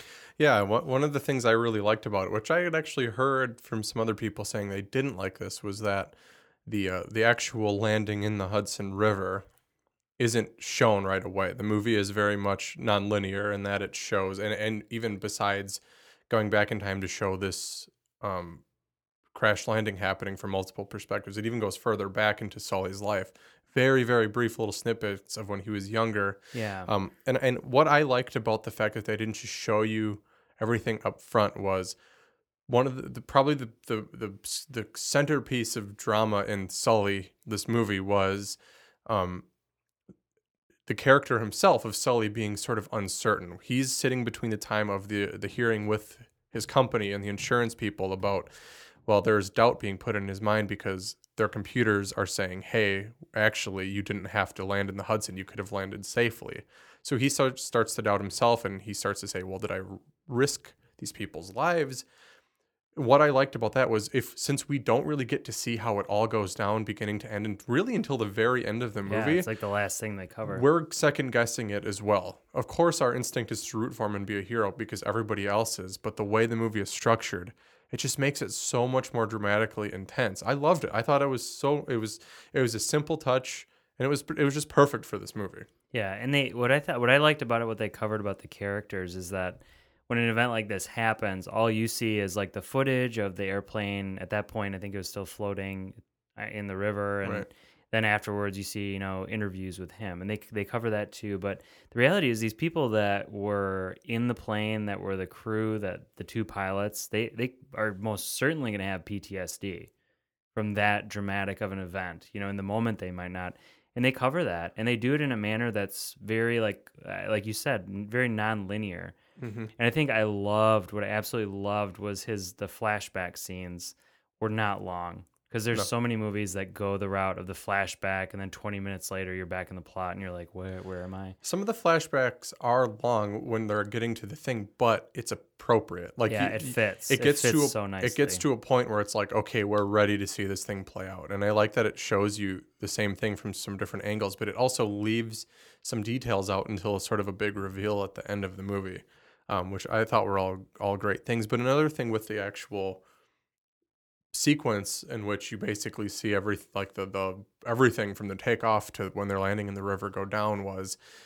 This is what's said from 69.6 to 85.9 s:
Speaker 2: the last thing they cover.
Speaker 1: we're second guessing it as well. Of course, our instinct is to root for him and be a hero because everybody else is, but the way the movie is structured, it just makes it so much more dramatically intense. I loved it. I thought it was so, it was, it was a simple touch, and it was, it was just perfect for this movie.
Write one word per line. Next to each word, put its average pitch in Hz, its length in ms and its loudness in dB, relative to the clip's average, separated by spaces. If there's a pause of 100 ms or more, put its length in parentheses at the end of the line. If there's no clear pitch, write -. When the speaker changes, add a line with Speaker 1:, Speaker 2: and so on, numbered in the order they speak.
Speaker 2:
the 107 60 -2
last 101 320 0
thing 107 180 -6
they 92 100 -10
cover. 107 320 -6
Speaker 1:
we're 151 320 6
second 143 400 2
guessing 117 380 2
it 101 160 -4
as 104 160 -4
well. 98 400 2 (120)
Of - 140 -2
course, 170 320 4
our 127 160 4
instinct 123 360 -4
is 107 160 -6
to 117 120 -6
root 127 160 -2
for 113 100 -2
him 104 100 -2
and 98 120 -4
be 104 100 -2
a 101 40 -2
hero 104 300 0
because 107 320 -8
everybody 104 440 0
else 107 320 2
is, 92 180 -10
but - 200 -6
the 107 80 -2
way 110 200 4
the 117 120 0
movie 110 240 0
is 95 80 -4
structured, - 640 0 (380)
it 143 60 -6
just - 220 -4
makes 139 220 0
it 95 100 -4
so 123 380 0
much 131 240 0
more 117 120 2
dramatically 107 680 0
intense. 98 520 -2
I 120 80 2
loved 147 300 2
it. - 100 -4
I 110 80 2
thought 139 200 4
it 143 60 4
was 127 220 -2
so, 143 380 0
it 127 100 0
was, 107 220 -4 (320)
it 147 80 0
was 117 160 4
a 107 40 -2
simple 151 360 0
touch, 131 540 -2 (300)
and 131 60 2
it 139 40 2
was, 143 160 0 (120)
it 151 60 4
was 139 100 4
just 147 140 -2
perfect 143 380 6
for 104 120 -6
this 98 160 -10
movie. 101 300 -8 (300)